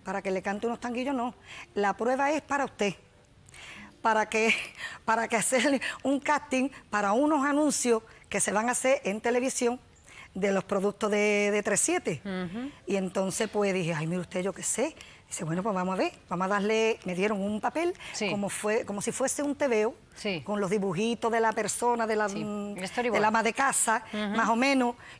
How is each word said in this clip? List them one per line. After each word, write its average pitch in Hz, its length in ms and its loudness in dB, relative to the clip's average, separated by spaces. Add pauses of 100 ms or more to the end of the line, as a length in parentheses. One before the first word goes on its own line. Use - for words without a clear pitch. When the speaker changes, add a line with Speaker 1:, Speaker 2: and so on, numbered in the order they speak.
Speaker 1:
para 190 180 -4
que 190 80 -4
le 190 120 -2
cante 202 260 -4
unos 233 120 -4
tanguillos, 247 340 -4
no. 247 200 -2 (400)
La 202 220 2
prueba 262 340 2
es 302 120 0
para 277 240 -2
usted, 202 280 -2 (1080)
para 214 260 4
que, 220 260 4 (240)
<laughs> - 260 -12
para 226 240 2
que 233 80 0
hacerle 254 440 2 (220)
un 269 180 0
casting 269 500 0 (200)
para 208 220 2
unos 285 320 4
anuncios 277 580 2 (260)
que 202 120 -2
se 202 120 0
van 214 160 2
a 247 40 0
hacer 262 320 2
en 202 160 -2
televisión 247 600 0 (540)
de 196 180 0
los 190 120 2
productos 202 460 0
de, 208 400 2
de 208 120 0
tres 202 180 2
siete". 320 440 0
Speaker 2:
Ujú. 190 460 -6 (160)
Speaker 1:
Y 196 100 0
entonces, 190 520 -2
pues, 202 260 0
dije, 170 200 0
"Ay, 156 120 -2
mire 175 140 -2
usted, 180 220 -4
yo 190 100 -2
qué - 100 -10
sé". 302 320 -2 (340)
Dice, - 160 -8
"Bueno, 165 180 -2
pues 214 120 0
vamos 185 200 0
a - 80 -4
ver, 349 100 -2 (160)
vamos 180 180 -2
a - 20 -2
darle", 220 560 2
me 180 100 -4
dieron 202 280 0
un 208 180 -4
papel, 330 320 -2 (220)
Speaker 2:
Sí. 202 160 -2
Speaker 1:
como 202 180 -2
fue, 214 380 -2
como 202 160 -6
si 226 100 -2
fuese 269 300 0
un 285 140 0
tebeo, 240 380 2 (220)
Speaker 2:
Sí. 190 260 -4
Speaker 1:
con 208 180 -4
los 190 100 0
dibujitos 214 600 0
de 233 100 2
la 226 120 2
persona, 233 540 0
de 220 100 0
la, 214 140 2
Speaker 2:
Sí, 208 120 -6
Speaker 1:
mm, 208 360 -6
Speaker 2:
el 185 100 -6
storyboard. 240 300 0
Speaker 1:
de - 20 4
la 208 80 4
ama 220 140 4
de 220 100 2
casa, 240 580 2
Speaker 2:
Ujú. 208 260 -2
Speaker 1:
más 226 120 2
o 226 80 4
menos, 247 400 2 (240)